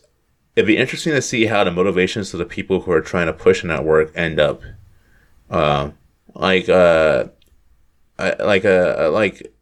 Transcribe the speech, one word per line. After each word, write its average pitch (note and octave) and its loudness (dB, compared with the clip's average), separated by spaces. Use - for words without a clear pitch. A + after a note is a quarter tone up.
It'd G2 2
be G#2+ 2
interesting D3 -2
to B2+ 0
see A2+ -2
how G#2 0
the F#2 0
motivations F#2 -2
of F2 -8
the E2+ -4
people F#2 -4
who F2+ -4
are D#2+ 2
trying F2 -4
to D#2+ -4
push - 0
a - -8
network D#2 0
end E2+ -4
up. D2 0
Uh, D2 0
like, F#2 0
uh, E2 4
I, F#2 -2
like, G2 0
uh, F2 2
like, G2 -4